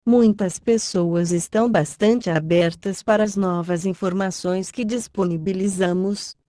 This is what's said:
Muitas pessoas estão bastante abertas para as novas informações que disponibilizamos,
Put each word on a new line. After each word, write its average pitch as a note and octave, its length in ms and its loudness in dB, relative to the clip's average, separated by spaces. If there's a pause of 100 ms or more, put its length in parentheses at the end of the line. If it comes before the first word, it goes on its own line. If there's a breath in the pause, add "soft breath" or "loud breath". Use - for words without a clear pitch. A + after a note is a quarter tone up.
Muitas G#3+ 520 4
pessoas F3 760 0
estão G#3+ 360 0
bastante G#3 600 0
abertas E3+ 760 0
para G#3+ 180 2
as G#3 140 0
novas F3 500 -2
informações F#3 840 -2
que B3 140 -6
disponibilizamos, F#3+ 1500 -2 (120)